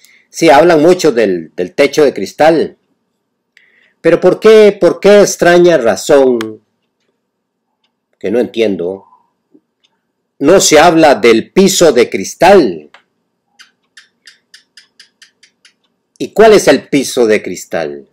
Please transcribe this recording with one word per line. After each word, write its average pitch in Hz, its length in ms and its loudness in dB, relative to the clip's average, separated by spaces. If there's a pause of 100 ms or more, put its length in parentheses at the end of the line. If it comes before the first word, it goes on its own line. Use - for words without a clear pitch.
(300)
Sí, 165 200 -2
hablan 165 320 2
mucho 175 300 0
del, 95 440 -4
del 90 180 -10
techo 143 300 -2
de 131 100 0
cristal. 147 640 -4 (1200)
Pero 165 180 0
¿por 180 200 0
qué, 214 400 4
por - 200 -2
qué 202 220 4
extraña 175 560 0
razón, 117 840 -2 (1600)
que 98 100 -10
no 113 100 -2
entiendo, 98 680 -6 (1300)
no 165 200 2
se 151 200 2
habla 160 360 2
del 110 360 0
piso 180 400 0
de 120 180 -2
cristal? 98 800 -2 (3250)
¿Y 135 160 -12
cuál 220 200 4
es 185 140 0
el 143 220 -2
piso 127 360 -4
de 107 160 -2
cristal? 78 720 -12